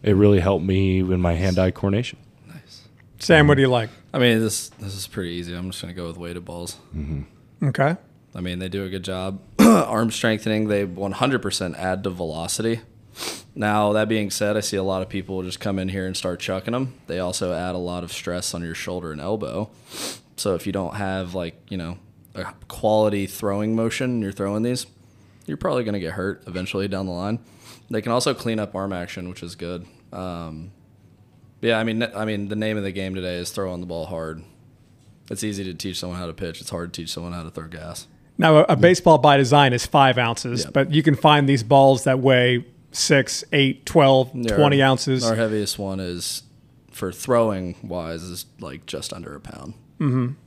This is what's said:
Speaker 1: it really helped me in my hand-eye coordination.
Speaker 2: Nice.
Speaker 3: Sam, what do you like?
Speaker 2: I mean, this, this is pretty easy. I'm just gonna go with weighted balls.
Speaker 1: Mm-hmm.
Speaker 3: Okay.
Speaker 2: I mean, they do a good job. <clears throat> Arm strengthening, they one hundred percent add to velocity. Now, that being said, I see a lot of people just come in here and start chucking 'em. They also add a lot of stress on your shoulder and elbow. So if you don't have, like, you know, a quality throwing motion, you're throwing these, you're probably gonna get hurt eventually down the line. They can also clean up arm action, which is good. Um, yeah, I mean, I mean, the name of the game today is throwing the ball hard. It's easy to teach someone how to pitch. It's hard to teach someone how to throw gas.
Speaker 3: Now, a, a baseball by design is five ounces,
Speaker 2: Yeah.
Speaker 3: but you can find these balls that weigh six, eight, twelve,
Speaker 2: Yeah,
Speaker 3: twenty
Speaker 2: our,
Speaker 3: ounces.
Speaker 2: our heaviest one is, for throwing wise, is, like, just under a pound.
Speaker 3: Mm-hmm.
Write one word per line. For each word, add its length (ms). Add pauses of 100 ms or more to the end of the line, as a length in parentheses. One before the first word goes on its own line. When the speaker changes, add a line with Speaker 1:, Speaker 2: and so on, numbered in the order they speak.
Speaker 1:
it 140
really 240
helped 260
me 340
in 200
my 140
hand-eye 380
coordination. 460 (300)
Speaker 2:
Nice. 360 (360)
Speaker 3:
Sam, 280
what 80
do 60
you 60
like? 220 (240)
Speaker 2:
I 60
mean, 200
this, 300 (100)
this 160
is 120
pretty 240
easy. 240
I'm 160
just 100
gonna 120
go 140
with 100
weighted 280
balls. 320 (180)
Speaker 1:
Mm-hmm. 760
Speaker 3:
Okay. 260 (380)
Speaker 2:
I 80
mean, 180
they 100
do 160
a 40
good 140
job. 360 (100)
<clears throat> 100
Arm 520
strengthening, 560
they 180
one 280
hundred 280
percent 360
add 260
to 80
velocity. 680 (760)
Now, 380
that 140
being 240
said, 240
I 60
see 160
a 60
lot 180
of 80
people 340
just 160
come 200
in 100
here 180
and 80
start 240
chucking 340
'em. 200 (140)
They 120
also 340
add 220
a 40
lot 240
of 100
stress 400
on 100
your 120
shoulder 360
and 80
elbow. 500 (680)
So 180
if 100
you 60
don't 240
have, 400
like, 200 (120)
you 80
know, 220 (360)
a 120 (240)
quality 580
throwing 480
motion, 460
you're 100
throwing 320
these, 220 (600)
you're 120
probably 260
gonna 160
get 140
hurt 340
eventually 400
down 200
the 40
line. 280 (520)
They 100
can 120
also 200
clean 260
up 160
arm 180
action, 340
which 160
is 120
good. 300 (280)
Um, 580 (880)
yeah, 180
I 60
mean, 200
I 200
mean, 240
the 80
name 220
of 60
the 100
game 220
today 200
is 140
throwing 320
the 60
ball 180
hard. 380 (840)
It's 140
easy 220
to 80
teach 260
someone 200
how 80
to 60
pitch. 280
It's 80
hard 240
to 80
teach 100
someone 220
how 100
to 60
throw 180
gas. 400 (300)
Speaker 3:
Now, 220
a, 100
a 80
baseball 400
by 180
design 380
is 120
five 320
ounces, 460
Speaker 2:
Yeah. 80
Speaker 3:
but 220
you 100
can 120
find 340
these 140
balls 420
that 140
weigh 440 (280)
six, 600
eight, 340
twelve, 480
Speaker 2:
Yeah, 220
Speaker 3:
twenty 260
Speaker 2:
our, 100
Speaker 3:
ounces. 340
Speaker 2:
our 100
heaviest 420
one 220
is, 440 (480)
for 200
throwing 720
wise, 400
is, 220 (160)
like, 240
just 260
under 240
a 60
pound. 320 (260)
Speaker 3:
Mm-hmm. 280 (200)